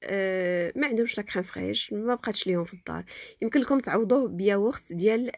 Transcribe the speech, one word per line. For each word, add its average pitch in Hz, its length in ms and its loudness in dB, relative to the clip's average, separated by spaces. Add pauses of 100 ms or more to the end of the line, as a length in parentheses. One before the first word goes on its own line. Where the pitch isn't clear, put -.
آه، 185 720 0
ما 294 100 0
عندهمش 233 320 0
لا 208 60 -4
كريم 190 180 -2
فريش، 185 500 -4
ما 220 220 0
بقاتش - 320 -2
ليهم 175 180 2
في 170 100 -12
الدار، 170 300 -8 (380)
يمكن 226 180 2
لكم 269 200 2
تعوضوه 226 480 2
بياغورت 202 640 0
ديال، 220 460 2